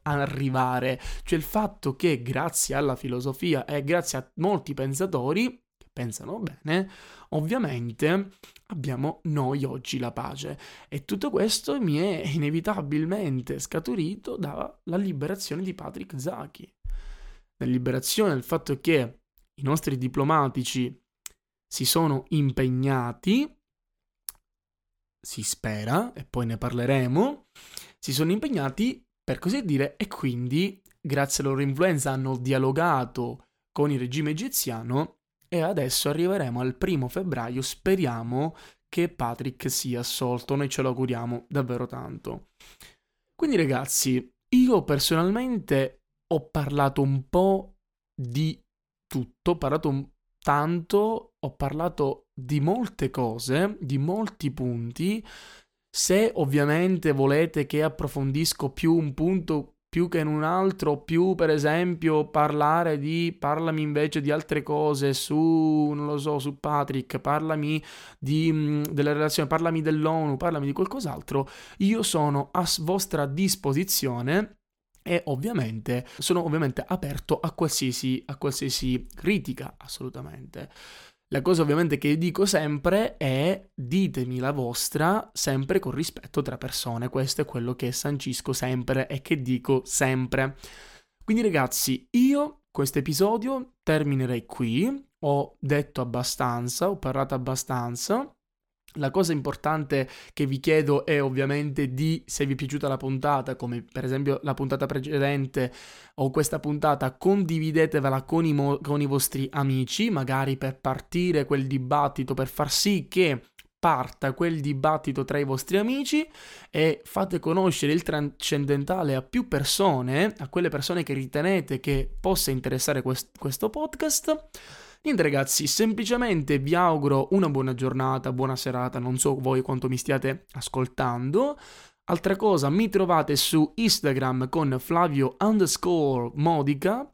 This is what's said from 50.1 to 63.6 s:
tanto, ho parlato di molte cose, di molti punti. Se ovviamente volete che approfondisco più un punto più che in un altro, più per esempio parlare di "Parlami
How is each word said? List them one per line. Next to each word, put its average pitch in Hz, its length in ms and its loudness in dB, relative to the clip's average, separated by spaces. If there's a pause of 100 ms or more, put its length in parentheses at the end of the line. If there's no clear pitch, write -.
tanto, 175 1000 0
ho 135 160 -8
parlato 143 720 -2 (120)
di 135 200 0
molte 175 500 0
cose, 127 720 -2
di 139 180 -2
molti 170 540 -2
punti. 127 760 -4 (640)
Se 214 440 2
ovviamente 156 760 2
volete 143 540 2
che 147 160 0
approfondisco 143 880 -2
più 160 240 2
un 151 220 2
punto 165 580 0 (160)
più 170 180 2
che 170 120 0
in 151 80 0
un 151 160 0
altro, 180 580 0
più 175 320 4
per 170 160 2
esempio 156 800 2
parlare 151 720 2
di 165 380 0
"Parlami 156 440 0